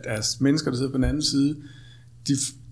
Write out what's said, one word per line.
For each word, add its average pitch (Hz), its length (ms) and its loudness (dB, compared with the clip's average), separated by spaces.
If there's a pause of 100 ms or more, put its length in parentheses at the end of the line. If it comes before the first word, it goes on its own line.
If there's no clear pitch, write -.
deres 110 360 -4
mennesker, 139 300 4
der 123 80 -2
sidder 131 120 -2
på 135 60 -4
den 127 80 4
anden 139 180 0
side, 139 340 2 (720)
de, 143 80 4 (360)